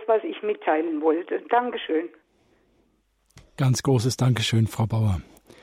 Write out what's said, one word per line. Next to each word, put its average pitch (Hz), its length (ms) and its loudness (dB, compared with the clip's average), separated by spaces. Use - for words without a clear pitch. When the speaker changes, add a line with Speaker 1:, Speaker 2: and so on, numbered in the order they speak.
Speaker 1:
was 220 160 2
ich 185 200 -8
mitteilen 165 600 -2
wollte. 160 480 0
Dankeschön. 226 580 -2
Speaker 2:
Ganz 131 240 2
großes 127 340 2
Dankeschön, 113 500 2
Frau 113 200 -2
Bauer. 104 340 0